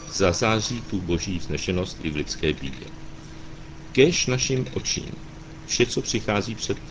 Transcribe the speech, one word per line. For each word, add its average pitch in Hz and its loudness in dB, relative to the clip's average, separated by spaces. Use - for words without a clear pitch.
zazáří 110 2
tu 104 0
boží 90 0
vznešenost 90 -2
i 80 -2
v 76 -2
lidské 76 0
bídě. 67 -6
Kéž 156 6
našim 127 2
očím - -2
vše, - 4
co - 0
přichází 107 0
před - -2